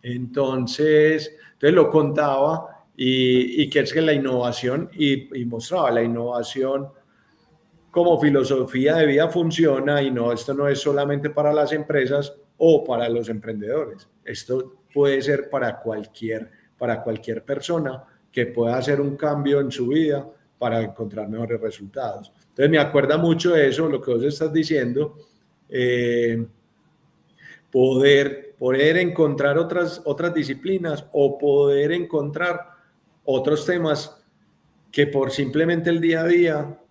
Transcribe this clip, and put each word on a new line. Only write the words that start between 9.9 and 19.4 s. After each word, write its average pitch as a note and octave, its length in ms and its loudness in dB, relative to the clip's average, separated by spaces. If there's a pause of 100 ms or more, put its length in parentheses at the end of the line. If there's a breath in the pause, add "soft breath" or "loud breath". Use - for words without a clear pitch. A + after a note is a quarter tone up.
y C#3 100 0
no, A#2+ 220 0
esto A#2 200 -6
no C#3+ 140 0
es C#3 120 0
solamente C#3+ 500 0
para D3 240 0
las D3 180 0
empresas C#3+ 640 -2 (220)
o D#3+ 260 6
para A#2+ 240 -2
los A#2 220 -2
emprendedores. A2 800 -8 (160)
Esto B2+ 480 -8 (200)
puede C#3 280 2
ser C#3+ 280 -2
para B2 300 -4
cualquier, A2 720 -8 (280 soft breath)
para A#2+ 240 -4
cualquier A2+ 420 -8
persona C#3 600 -6 (280 soft breath)
que A#2+ 140 -2
pueda A#2 320 -2
hacer C#3+ 240 0
un C#3+ 140 -4
cambio C#3+ 440 0